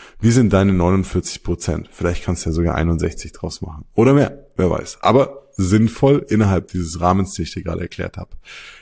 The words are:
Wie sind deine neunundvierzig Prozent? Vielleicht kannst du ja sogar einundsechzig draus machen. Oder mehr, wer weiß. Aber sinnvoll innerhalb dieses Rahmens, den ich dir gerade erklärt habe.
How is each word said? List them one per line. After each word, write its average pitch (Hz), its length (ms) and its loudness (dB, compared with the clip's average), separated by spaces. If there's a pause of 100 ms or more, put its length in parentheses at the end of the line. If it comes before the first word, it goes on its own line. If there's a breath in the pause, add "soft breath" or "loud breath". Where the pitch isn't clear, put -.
(200 loud breath)
Wie 113 100 4
sind 117 220 4
deine 98 220 4
neunundvierzig 90 680 0
Prozent? 82 480 -6
Vielleicht - 340 -4
kannst 90 200 -4
du 82 60 -4
ja 80 40 -2
sogar 82 200 0
einundsechzig 82 580 -4
draus - 300 -12
machen. 78 320 -14
Oder 120 180 4
mehr, - 340 0 (100)
wer 90 140 2
weiß. - 300 -6
Aber 120 560 2
sinnvoll 110 720 2
innerhalb 101 400 2
dieses 85 320 -6
Rahmens, 92 320 0
den 85 120 -6
ich - 100 -12
dir 87 80 -10
gerade 85 180 -8
erklärt - 380 -10
habe. - 180 -14 (460 loud breath)